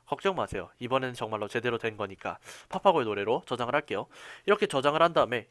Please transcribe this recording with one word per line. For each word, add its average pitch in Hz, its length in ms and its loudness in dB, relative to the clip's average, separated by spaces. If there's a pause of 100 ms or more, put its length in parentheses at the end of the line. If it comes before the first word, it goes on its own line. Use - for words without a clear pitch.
걱정 185 300 0
마세요. 101 340 -4 (100)
이번에는 127 340 0
정말로 107 340 -4
제대로 117 300 0
된 110 180 -4
거니까 98 420 -6 (300)
파파고의 170 380 2
노래로 107 400 0
저장을 120 280 -4
할게요. 120 340 -2 (380)
이렇게 202 220 2
저장을 147 340 2
한 170 120 6
다음에 120 360 2